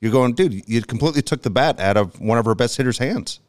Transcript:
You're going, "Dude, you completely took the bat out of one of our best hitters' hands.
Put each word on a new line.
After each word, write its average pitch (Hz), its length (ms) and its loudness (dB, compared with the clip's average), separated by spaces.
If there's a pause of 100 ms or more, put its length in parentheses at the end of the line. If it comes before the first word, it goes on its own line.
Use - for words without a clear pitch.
You're 110 100 -2
going, 127 220 4
"Dude, 123 340 0
you 113 140 0
completely 143 400 -2
took - 220 -4
the 120 80 -2
bat 135 280 2
out 101 180 2
of 101 220 0
one 113 200 0
of 113 80 0
our 110 80 2
best 117 220 -2
hitters' 127 200 0
hands. 180 520 -4